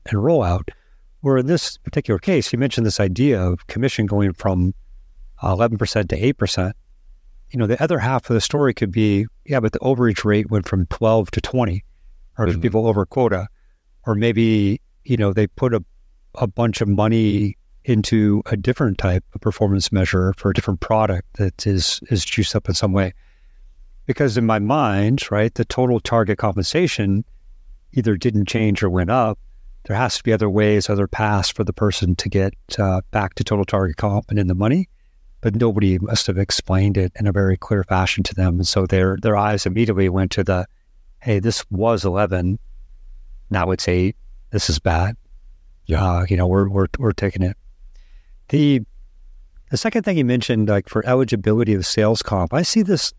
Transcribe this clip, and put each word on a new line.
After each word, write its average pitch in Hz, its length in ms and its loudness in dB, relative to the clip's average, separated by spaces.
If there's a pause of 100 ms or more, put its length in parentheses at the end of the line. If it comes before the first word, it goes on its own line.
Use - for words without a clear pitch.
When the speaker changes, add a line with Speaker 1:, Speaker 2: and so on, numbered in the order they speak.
Speaker 1:
and 101 140 -2
rollout. 107 500 0 (520)
Where 135 160 2
in 127 100 0
this - 300 -2
particular - 420 -2
case, 160 340 -2
you 117 60 0
mentioned 120 260 0
this 104 140 0
idea 104 420 2
of 90 260 -2
commission 117 380 -2
going 101 280 0
from, 92 400 0 (720)
uh, 98 80 0
eleven 113 260 0
percent 104 320 -2
to - 80 -2
eight 123 200 0
percent. 95 380 -2 (760)
You 127 100 -6
know, 110 80 2
the 123 140 0
other 160 180 0
half 127 300 -2
of 117 40 0
the 110 80 4
story 143 320 0
could 101 180 -2
be, 107 340 2 (200)
yeah, 139 140 -2
but 110 140 0
the - 60 -2
overage 123 440 0
rate 104 260 2
went 104 180 -2
from 92 200 0
twelve 110 440 0
to - 100 -4
twenty, 107 420 -2 (540)
or 110 100 0
Speaker 2:
Mm-hmm. 82 140 0
Speaker 1:
people 110 260 0
over 101 180 2
quota, 104 420 0 (580)
or 110 100 0
maybe, 110 640 2 (220)
you 123 140 -2
know, 101 160 2
they 104 140 2
put 127 260 -2
a, 95 100 0 (520)
a 120 120 -2
bunch 117 340 -2
of 104 60 -2
money 104 720 2 (280)
into 107 600 2
a 110 100 -2
different 117 400 -2
type 92 260 0 (100)
of - 80 -12
performance 98 500 0
measure 95 460 2
for 101 120 -2
a 95 40 2
different - 260 -2
product 107 480 0 (100)
that 98 300 -2
is, 95 320 0 (100)
is 98 160 0
juiced - 300 -2
up - 120 -4
in 95 60 0
some 98 180 -2
way. 95 220 0 (920)
Because 135 280 0
in 117 100 2
my 110 140 2
mind, 110 720 0
right, 107 220 0
the 123 120 -2
total 123 340 0
target 110 380 0
compensation 104 840 0 (720)
either 107 240 2
didn't 107 300 0
change 107 360 0
or 95 60 2
went 90 200 0
up. 113 300 0 (460)
There 101 120 -4
has 123 200 -2
to - 60 -12
be 117 80 0
other 107 180 2
ways, 104 400 2
other 101 180 0
paths 104 420 0
for 107 160 -4
the - 80 -4
person 95 420 0
to - 140 -6
get, 98 240 0 (260)
uh, 95 220 0 (100)
back 101 240 -2
to - 80 -2
total 101 220 0
target 95 320 0
comp 104 320 -2
and 104 100 0
in 95 80 2
the 92 80 0
money. 127 320 0 (540)
But 110 140 0
nobody 101 440 2
must 104 280 -4
have 92 100 -2
explained 98 580 0
it 92 240 0
in 104 80 0
a 98 60 0
very 95 240 0
clear 101 260 -2
fashion 92 400 -2
to - 100 -8
them. 90 220 0
And 90 120 -2
so 95 180 0
their, 95 360 2
their 110 140 2
eyes 104 300 0
immediately 98 420 2
went 92 240 0
to - 140 0
the, 92 200 0 (560)
"Hey, 104 180 0
this 110 300 -2
was 104 360 0
eleven, 92 540 0 (880)
now 92 220 0
it's - 180 -2
eight. 90 260 2 (360)
This - 180 -2
is 76 100 -2
bad. 90 380 0 (680)
Speaker 2:
Yeah. 82 160 0
Speaker 1:
Uh, 90 280 0
you 95 80 2
know, 90 100 2
we're, 98 220 2
we're, 98 180 0 (100)
we're 113 140 0
taking 95 300 -2
it." 92 160 -2 (920)
The, 143 340 2 (880)
the 131 80 -2
second 220 260 -2
thing 185 140 0
you 143 60 4
mentioned, 117 460 0
like, 101 180 0
for - 180 -2
eligibility 113 680 2
of 92 120 0
sales 110 360 2
comp, 92 320 -2
I 156 80 2
see 214 220 2
this 180 360 -2